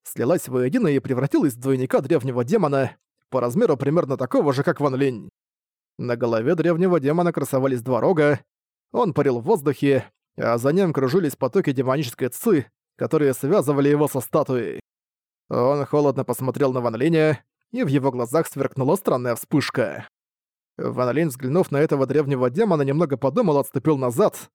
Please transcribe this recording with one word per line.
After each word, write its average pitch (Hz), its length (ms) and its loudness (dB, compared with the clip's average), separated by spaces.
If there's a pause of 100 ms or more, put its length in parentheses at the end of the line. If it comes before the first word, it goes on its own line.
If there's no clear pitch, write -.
слилась 151 440 -2
воедино 131 400 0
и 139 120 2
превратилась 135 540 0
в 120 60 -18
двойника 131 400 0
древнего 135 440 0
демона, 139 520 0 (340)
по 131 100 0
размеру 143 360 2
примерно 139 400 0
такого 151 360 0
же, 135 100 -2
как 151 180 -2
Ван 143 140 0
Линь. 127 340 -2 (720)
На 120 180 -4
голове 117 380 0
древнего 170 460 2
демона 165 320 0
красовались 135 500 -2
два 120 180 0
рога, 147 400 2 (520)
он 226 200 0
парил 131 280 0
в 110 40 -10
воздухе, 139 640 0 (260)
а 117 200 0
за 131 160 0
ним 180 200 2
кружились 135 420 0
потоки 143 380 0
демонической 131 560 -2
ци, 160 380 0 (300)
которые 139 380 0
связывали 143 540 0
его 147 180 4
со 135 140 -4
статуей. 123 600 -2 (680)
Он 139 340 2
холодно 139 400 0
посмотрел 131 480 -2
на 127 80 -4
Ван 120 140 -2
Линя, 156 500 2 (280)
и 247 100 -4
в 185 60 0
его 135 240 2
глазах 123 340 -2
сверкнула 135 480 -2
странная 123 400 -2
вспышка. 113 720 -2 (720)
Ван 123 320 -2
Линь, 156 180 0
взглянув 135 440 -2
на 139 60 0
этого 143 280 0
древнего 131 440 0
демона, 165 320 0
немного 139 340 0
подумал, 147 420 0
отступил 139 400 0
назад. 131 560 0